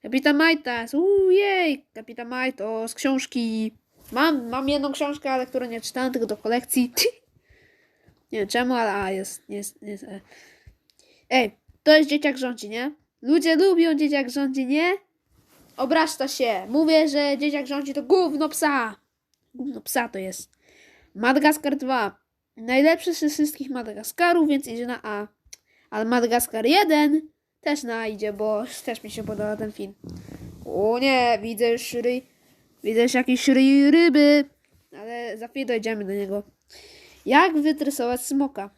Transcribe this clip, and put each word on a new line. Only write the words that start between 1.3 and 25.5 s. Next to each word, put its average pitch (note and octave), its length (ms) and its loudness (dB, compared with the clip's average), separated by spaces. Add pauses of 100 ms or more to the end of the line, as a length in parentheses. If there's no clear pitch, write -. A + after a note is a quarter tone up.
Kapitan A#3 340 -14
Majto A#3 600 -6
z - 60 -12
książki. A#3 800 -4 (380)
Mam, C4 380 0
mam C4+ 200 -4
jedną C#4+ 220 0
książkę, C#4+ 400 -4
ale B3+ 140 -2
którą B3+ 200 -6
nie A3+ 160 -10
czytałem, B3+ 300 -4
tylko A3+ 160 -2
do G#3 100 -6
kolekcji. A#3+ 560 -2
<laughs> - 320 -4 (1080)
Nie A3 40 -2
wiem G3 80 -2
czemu, B3 260 0
ale A3+ 200 0
a, G3 180 -4
jest, - 380 -10
jest, G3+ 320 -12
jest, G#3 220 -14
e. G3 180 -16 (1080)
Ej, A#3+ 220 2 (320)
to D4+ 140 8
jest D4+ 120 4
Dzieciak C#4+ 280 0
rządzi, B3 320 -8
nie? A#3+ 220 -6 (300)
Ludzie D#4+ 340 2
lubią E4 400 4
Dzieciak C#4 340 0
rządzi, C4+ 360 -2
nie? D#4 280 0 (840)
Obraszta D4+ 500 0
się. A3 420 -4
Mówię, D#4 400 4
że C#4+ 280 0
Dzieciak C#4+ 300 -4
rządzi C#4 260 -6
to C#4+ 100 -6
gówno D4+ 460 2
psa. C4 460 -2 (580)
Gówno B3+ 280 -12
psa A#3+ 280 -4
to G3 100 -10
jest. F#3+ 320 -12 (640)
Madagaskar C#4 600 2
dwa. A#3+ 440 -4 (380)
Najlepszy C#4+ 560 2
ze D4+ 160 -2
wszystkich D4 400 -4
Madagaskarów, B3+ 800 0
więc C#4 200 0
idzie A#3+ 200 -8
na B3 160 -6
A. G#3 240 -8 (600)